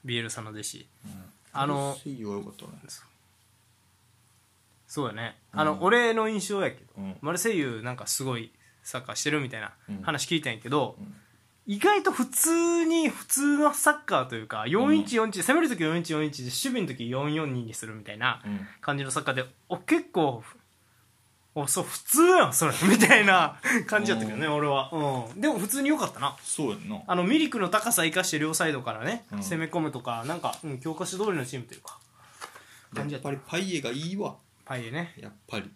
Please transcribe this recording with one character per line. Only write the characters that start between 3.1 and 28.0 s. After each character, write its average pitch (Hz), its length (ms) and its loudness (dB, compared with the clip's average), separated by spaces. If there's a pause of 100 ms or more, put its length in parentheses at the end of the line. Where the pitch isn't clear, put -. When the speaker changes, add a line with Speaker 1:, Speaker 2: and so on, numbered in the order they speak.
Speaker 1:
そ 147 180 -4
う - 20 -2
や 107 60 -6
ね。 113 240 -8 (160)
あ 151 100 2
の、 151 100 4
Speaker 2:
う - 40 -2
ん。 165 60 -4
Speaker 1:
俺 233 300 6
の 220 140 0
印 214 220 -2
象 202 120 -2
や 131 100 0
け - 60 -16
ど、 - 60 -20 (140)
Speaker 2:
う 101 40 -12
ん。 95 200 -8
Speaker 1:
マ 151 100 -4
ル 175 60 -2
セ 226 180 0
イ - 20 2
ユ 123 240 -2
な 127 120 -8
ん - 20 -8
か - 100 -12
す - 180 -2
ご 127 140 -2
い 117 140 -8 (320)
サ - 140 -10
ッ 117 80 -8
カ 107 80 -10
ー - 20 -8
し - 80 -4
て 147 80 2
る 151 80 2
み 131 100 -4
た 113 80 -10
い 110 40 -8
な 104 100 -8 (320)
話 147 240 -2
聞 170 100 0
い 147 40 0
た 135 80 -4
ん 113 60 -4
や 110 40 -16
け - 80 -14
ど、 127 320 0
Speaker 2:
う - 20 -14
ん。 101 40 -12
う - 20 -14
ん。 - 80 -16 (520)
Speaker 1:
意 202 120 -4
外 392 240 4
と 381 80 2
普 - 160 -2
通 339 580 2
に、 320 240 2
普 - 160 -8
通 285 320 2
の 294 160 4
サ - 180 4
ッ 294 140 -4
カ 156 160 2
ー 123 60 -4
と 120 80 -8
い 110 80 -6
う 107 40 -14
か、 107 160 -4
Speaker 2:
う 117 40 -2
ん。 - 20 -2
Speaker 1:
四 254 300 4
一 277 160 -2
四 220 140 2
一、 190 120 -6
攻 262 140 4
め 339 60 6
る 311 80 2
と 233 60 -2
き 170 80 -4
四 160 140 2
一 170 160 -2
四 151 100 0
一 147 200 -4
で、 - 0 -
守 123 80 -6
備 254 320 -2
の 160 40 -2
と 131 60 -6
き 120 160 -6
四 139 240 -2
四 156 180 -2
二 123 120 -4
に 113 100 -10
す - 140 -10
る 110 80 -10
み 107 80 -14
た 104 100 -12
い 107 60 -12
な 123 240 -2 (380)
感 143 160 -2
じ 139 60 -4
の 135 60 -6
サ 147 120 -2
ッ - 20 -14
カ 143 80 0
ー - 20 0
で、 127 80 0
Speaker 2:
う 127 40 -4
ん。 - 40 -18 (200)
Speaker 1:
お、 180 80 -2
結 330 340 0
構、 135 320 0 (1120)
お、 143 120 -2
そ 185 140 2
う、 - 40 -2
普 - 180 -10
通 330 240 6
や 349 220 8
ん、 127 40 -4
そ 160 140 4
れ、 135 100 2
<laughs> 170 100 0
み 208 120 8
た 233 180 8
い 208 80 6
な 175 340 6 (280)
感 208 180 2
じ 202 60 2
や 143 60 2
っ - 20 -2
た 110 80 -2
け 110 40 -4
ど - 60 -6
ね、 151 80 0
Speaker 2:
う 151 60 0
ん。 - 20 2
Speaker 1:
俺 147 140 0
は。 135 260 0
う 131 420 -2
ん。 202 60 -6
で 285 60 2
も 269 100 2
普 190 100 -2
通 269 140 -2
に 277 80 2
良 302 80 4
か 208 80 0
っ 135 80 -8
た 117 60 -14
な。 139 240 -2
Speaker 2:
そ - 240 -2
う 107 40 0
や 101 40 -4
ん - 120 -12
な。 104 200 -8
Speaker 1:
あ 180 80 0
の、 175 80 2
ミ 262 160 4
リ 302 100 2
ク 240 100 -4
の 180 100 0
高 214 220 2
さ 180 140 2